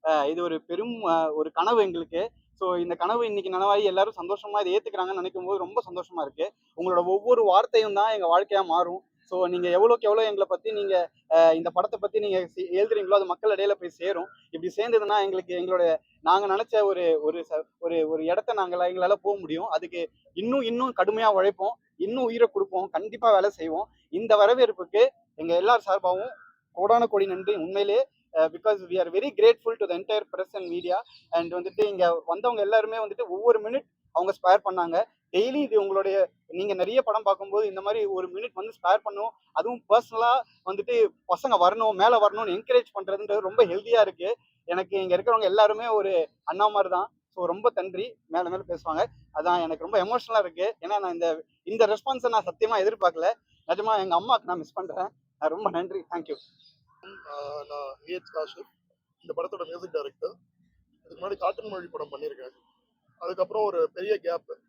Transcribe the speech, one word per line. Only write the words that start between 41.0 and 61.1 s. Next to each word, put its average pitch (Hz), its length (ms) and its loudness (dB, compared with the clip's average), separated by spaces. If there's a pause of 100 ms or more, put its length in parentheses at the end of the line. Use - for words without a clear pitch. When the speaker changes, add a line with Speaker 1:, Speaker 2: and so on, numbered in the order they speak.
Speaker 1:
பசங்க 185 220 0
வரணும், 214 440 4
மேல 208 340 6
வரணும்னு 208 200 -2
என்கரேஜ் 233 360 2 (100)
பண்றதுன்றது 202 440 -4
ரொம்ப 208 260 4
ஹெல்தியா 208 360 2
இருக்கு. 196 360 0 (280)
எனக்கு 185 360 -4
இங்க 180 160 0
இருக்கிறவங்க 220 260 2
எல்லாருமே 214 460 2
ஒரு 190 400 0 (160)
அண்ணா 190 220 0
மாதிரி 202 240 0
தான். 185 220 -2 (220)
So, 175 120 -6
ரொம்ப 208 280 0
நன்றி. 185 420 -8 (100)
மேல - 220 -4
மேல 381 200 -8
பேசுவாங்க, 180 360 -4 (300)
அதான் 175 280 0
எனக்கு 160 260 -6
ரொம்ப 202 160 0
எமோஷனலா 226 340 -2
இருக்கு. 180 420 -2
ஏன்னா 202 180 -4
நான் 185 140 -4
இந்த, 170 320 -2 (180)
இந்த 220 240 2
ரெஸ்பான்ஸை 247 420 -2
நான் 220 160 0
சத்தியமா 202 420 0
எதிர்பார்க்கல. 185 460 0 (340)
நிஜமா 208 300 0
எங்க 185 240 0
அம்மாக்கு 226 240 0
நான் 175 140 -6
மிஸ் 156 140 -14
பண்றேன். 185 360 -8 (300)
நான் 151 120 -2
ரொம்ப 196 200 -4
நன்றி. 180 400 -8
Thank 160 240 -8
you. - 20 -10 (920)
Speaker 2:
ஆ, 143 380 -12
நான் 143 300 -12 (100)
ஏ 175 60 -10
எச் - 200 -14
காஷிப், - 360 -10 (500)
இந்த 170 220 -8
படத்தோட 180 220 -10
மியூசிக் 170 280 -14
டைரக்டர். 147 420 -8 (720)
இதுக்கு - 240 -14